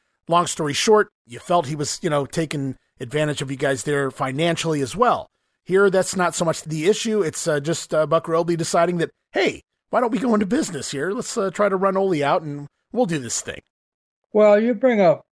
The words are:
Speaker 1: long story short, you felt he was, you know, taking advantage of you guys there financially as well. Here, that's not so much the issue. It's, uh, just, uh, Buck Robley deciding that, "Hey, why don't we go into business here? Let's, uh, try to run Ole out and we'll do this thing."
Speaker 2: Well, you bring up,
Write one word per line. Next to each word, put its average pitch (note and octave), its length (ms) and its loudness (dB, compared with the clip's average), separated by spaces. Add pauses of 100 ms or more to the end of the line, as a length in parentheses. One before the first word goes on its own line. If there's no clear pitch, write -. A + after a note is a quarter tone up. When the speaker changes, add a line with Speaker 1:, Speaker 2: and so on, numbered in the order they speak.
(280)
Speaker 1:
long E3+ 180 2
story D3 280 -4
short, G#3 360 4 (160)
you A#2 140 -2
felt F3 280 0
he D3+ 100 -6
was, D3 240 -6
you F3 80 -2
know, C#3+ 160 0
taking C#3+ 500 -4 (240)
advantage D3 420 -4
of C3+ 80 -6
you C#3 60 -6
guys C3+ 280 -2
there C#3+ 280 -2
financially D3+ 720 -2
as C3 160 -4
well. G3 300 0 (360)
Here, G3 260 4
that's F3+ 280 0
not F3 180 0
so F3+ 80 -4
much D#3+ 200 -2
the D#3 260 -2
issue. G#3+ 320 0
It's, D#3+ 260 -4
uh, D3+ 140 0
just, D#3 320 -4
uh, D#3 120 2
Buck D#3+ 220 0
Robley E3 300 0
deciding F3 400 0
that, D#3+ 140 -2 (200)
"Hey, - 300 -2 (300)
why A3+ 100 0
don't A#3 100 0
we B3 60 0
go A3+ 160 0
into G#3 120 2
business F3+ 460 -4
here? D3 200 -4
Let's, A#3 260 -8
uh, G3 140 -2
try G3+ 180 0
to F#3+ 80 0
run F#3+ 180 0
Ole F#3+ 280 0
out D#3+ 180 2
and C#3+ 260 -10 (240)
we'll A#3+ 140 0
do E3 140 -2
this A#2 220 -6
thing." - 200 -12 (720)
Speaker 2:
Well, G#3 260 6
you A#3 140 2
bring A#3 260 2
up, E3 320 4